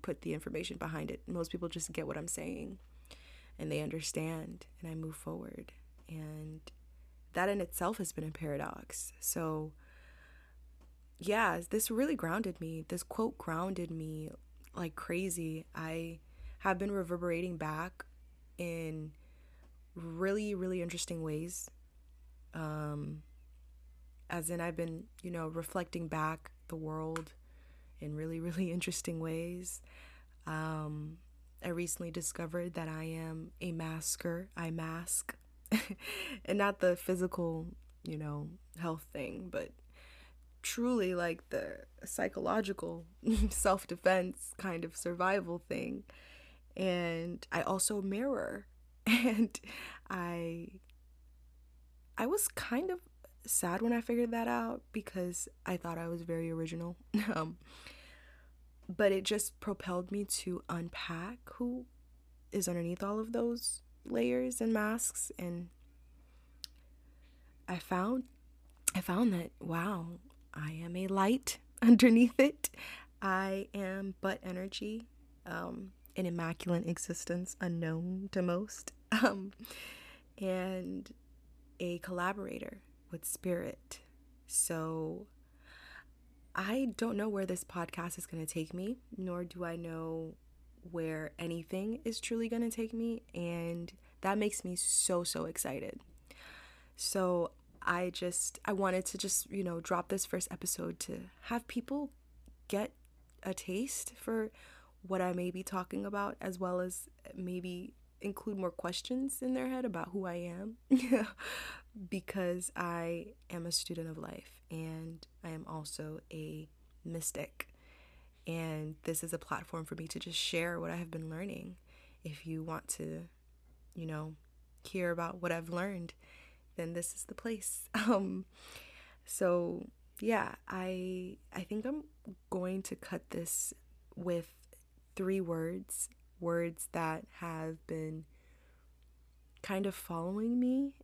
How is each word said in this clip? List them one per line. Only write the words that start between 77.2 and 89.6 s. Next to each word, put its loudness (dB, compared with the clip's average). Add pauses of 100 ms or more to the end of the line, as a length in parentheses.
unknown 0
to 4
most, 0 (140)
<laughs> 4
um, 4 (840)
and -2 (680)
a 0
collaborator -4 (320)
with -6
spirit. -2 (460)
So 0 (1300)
I 2
don't 2
know 2
where 2
this 0
podcast -4
is -8
gonna -4
take -4
me, -2 (180)
nor -2
do -6